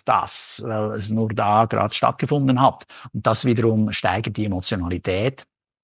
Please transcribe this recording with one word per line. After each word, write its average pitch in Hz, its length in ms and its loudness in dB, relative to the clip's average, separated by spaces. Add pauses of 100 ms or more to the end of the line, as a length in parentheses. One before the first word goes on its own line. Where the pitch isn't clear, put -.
das, - 580 -2
weil 107 280 -2
es 104 180 -8
nur 110 180 0
da 104 380 4
gerade 107 280 -2
stattgefunden 131 680 2
hat. - 220 2 (280)
Und - 140 -4
das 113 180 2
wiederum 113 480 2
steigert 104 460 -2
die 104 80 -2
Emotionalität. 92 1000 -4 (400)